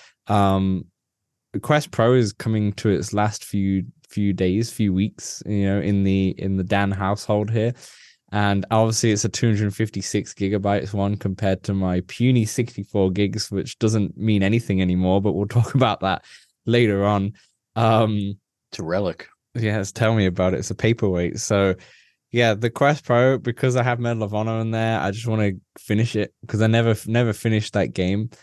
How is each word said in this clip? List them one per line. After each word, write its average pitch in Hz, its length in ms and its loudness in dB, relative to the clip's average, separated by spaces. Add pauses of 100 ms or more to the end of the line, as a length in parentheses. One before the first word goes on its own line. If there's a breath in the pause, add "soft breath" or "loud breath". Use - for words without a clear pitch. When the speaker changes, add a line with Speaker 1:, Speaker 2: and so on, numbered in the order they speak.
(260 loud breath)
Speaker 1:
Um, 95 580 2 (680)
the 98 80 -6
Quest 151 320 0
Pro 117 220 4
is 113 180 2
coming 107 420 -2
to - 160 0
its 92 240 -2
last 104 300 -2
few, 98 400 -2 (260)
few 101 240 -2
days, 95 380 0
few 104 200 0
weeks, - 540 -4
you 101 180 -2
know, 98 160 0
in 98 240 0
the, 95 320 0
in 95 220 -4
the 92 60 -2
Dan 98 260 0
household 101 600 -2
here. 113 220 0 (600 loud breath)
And 101 400 0
obviously 110 400 2
it's 104 120 0
a 107 40 -2
two - 180 -2
hundred 104 260 2
fifty-six - 640 -4
gigabytes 101 580 -2
one 101 240 0
compared 95 460 -2
to 101 120 -4
my 92 340 0
puny 123 360 2
sixty-four 101 680 -2
gigs, 101 400 -2
which - 260 -6
doesn't 110 400 0
mean 107 240 2
anything 98 400 2
anymore, 92 400 2
but 101 100 0
we'll 98 160 -2
<laughs> 120 120 2
talk - 160 -2
about 120 240 2
that 92 240 -2 (420 loud breath)
later 113 380 2
on. 101 280 2 (440 soft breath)
Um, 110 580 2 (380)
Speaker 2:
It's - 80 -14
a 92 40 -8
relic. 87 440 -4 (260)
Speaker 1:
Yes, 107 380 -4
tell 113 220 2
me 104 120 4
about 92 280 2
it. 67 40 -2
It's 101 140 -8
a - 20 -4
paperweight. 95 640 0
So, 98 380 2 (560 soft breath)
yeah, 117 220 4
the 113 140 -2
Quest 143 360 0
Pro, 127 340 4
because 123 380 -2
I 120 80 2
have 120 160 0
Medal 117 240 -2
of 104 100 -6
Honor 110 240 -2
in 113 140 -2
there, 113 280 -2
I 98 120 -2
just 113 160 -8
wanna 107 240 0 (260)
finish 110 380 -2
it 104 180 -4 (140)
'cause 107 120 -2
I 113 60 4
never, 113 280 4 (120)
never 117 260 0
finished 107 420 -2
that 95 200 0
game. 98 340 -2 (140)